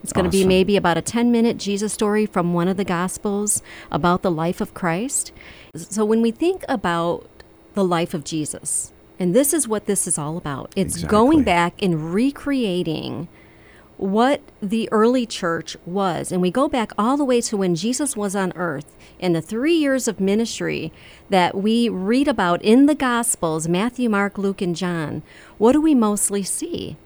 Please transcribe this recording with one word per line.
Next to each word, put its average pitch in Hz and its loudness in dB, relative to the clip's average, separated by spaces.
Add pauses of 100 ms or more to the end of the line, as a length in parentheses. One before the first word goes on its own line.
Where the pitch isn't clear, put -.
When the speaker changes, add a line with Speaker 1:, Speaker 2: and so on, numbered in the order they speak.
Speaker 1:
It's - -10
gonna 180 2
be 190 0
Speaker 2:
Awesome. 190 4
Speaker 1:
maybe 190 4
about 170 2
a 160 -2
ten-minute 233 2
Jesus 202 -4
story 214 0
from 175 -2
one 175 2
of 190 -2
the 202 -2
Gospels 190 -2 (320)
about 175 2
the 190 2
life 165 -2
of 190 -6
Christ. 190 -4 (460)
So 214 -2
when 226 4
we 233 4
think 349 -2
about 170 -2 (480)
the 202 2
life 175 0
of 151 -6
Jesus, - -6 (260)
and 180 0
this 254 4
is 339 0
what 214 -2
this 196 -2
is 175 -4
all 156 -6
about, 139 -8
it's 170 -2
going 247 4
Speaker 2:
Exactly. 240 2
Speaker 1:
back 175 2
and 165 0
recreating 180 -2 (720)
what 226 0 (220)
the 214 -2
early 233 2
church 165 -6
was. 175 -4
And 180 0
we 180 2
go 269 0
back 254 -4
all 247 2
the 294 2
way 247 2
to - -4
when 185 2
Jesus 247 -2
was 202 -4
on 190 -2
earth 165 -6 (220)
in 180 0
the 160 -2
three 254 0
years 269 2
of 190 -4
ministry 190 -2 (380)
that 180 2
we 220 2
read 208 0
about 190 0
in 247 8
the 302 4
Gospels, 233 -2
Matthew, 233 0
Mark, 202 0
Luke, 196 -2
and 175 0
John. 165 -4 (360)
What 226 6
do 294 4
we 311 4
mostly 208 2
see? 185 -8